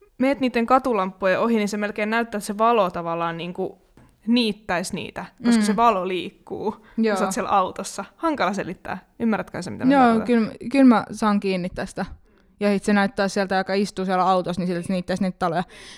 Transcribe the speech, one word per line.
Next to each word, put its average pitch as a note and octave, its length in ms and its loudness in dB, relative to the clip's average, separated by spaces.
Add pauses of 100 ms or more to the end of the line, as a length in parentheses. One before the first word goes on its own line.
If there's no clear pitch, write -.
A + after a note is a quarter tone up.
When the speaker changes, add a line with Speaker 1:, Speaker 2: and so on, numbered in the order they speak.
(180)
Speaker 1:
meet C4+ 220 0
niiden A#3+ 260 0
katulamppujen G3+ 720 2
ohi, A3+ 160 2
niin G#3 120 0
se G#3 80 -6
melkein G#3 340 -4
näyttää, A3+ 280 2
että G3+ 80 -8
se G3+ 120 -6
valo A3 320 4
tavallaan E3+ 460 -4
niinku F3 460 -8 (440)
niittäisi G#3 680 -2
niitä, E3+ 300 -10 (200)
koska A#3 160 4
Speaker 2:
Mm. G#3 60 0
Speaker 1:
se G#3 100 0
valo G3+ 320 2
liikkuu, - 640 -8 (260)
kun A3 80 0
Speaker 2:
Joo. G#3+ 120 2
Speaker 1:
sä G3+ 80 0
oot F#3+ 100 -2
siellä G3 160 -4
autossa. F#3+ 540 -2 (120)
Hankala B3+ 360 -2
selittää. F#3+ 460 -8 (200)
Ymmärrätkö G3 440 -4
se, F3+ 80 -10
mitä - 140 -6
mä C4 80 4
Speaker 2:
Joo, C#4 100 6
Speaker 1:
tarkoitan? A3+ 240 4
Speaker 2:
kyllä, A3+ 240 2 (220)
kyllä C#4 120 6
mä A#3 280 6
saan G#3 280 0
kiinni F#3 280 -2
tästä. - 380 -8 (540)
Ja G#3 120 0
sit F#3+ 120 -2
se G#3+ 80 0
näyttää G3 360 0
sieltä, G3 280 -2
joka F#3+ 180 -2
istuu G3 300 -2
siellä F#3 240 0
autossa, F3+ 320 0
niin F3 60 -2
siltä, F3+ 120 -2
että E3+ 80 -8
se G3 60 -2
niittäisi F3+ 300 -2
niitä F#3 160 -2
taloja. F3 240 0 (360)